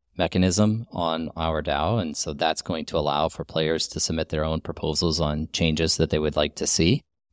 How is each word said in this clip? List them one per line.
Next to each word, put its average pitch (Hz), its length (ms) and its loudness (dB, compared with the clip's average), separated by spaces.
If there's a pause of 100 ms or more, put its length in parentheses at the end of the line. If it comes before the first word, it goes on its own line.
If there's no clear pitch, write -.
(180)
mechanism 92 760 2
on 82 440 -2
our 80 260 0
dao, 78 400 0
and 78 140 -4
so - 180 -4
that's 78 300 0
going 80 220 -4
to - 120 -4
allow 73 320 0
for - 140 -10
players 80 460 0
to - 100 -8
submit 80 300 -2
their 78 160 0
own 80 160 -2
proposals 78 580 -2
on 76 320 0
changes 80 460 2
that 82 120 2
they 78 100 2
would 76 180 0
like 76 180 0
to 78 100 -4
see. 87 380 2 (300)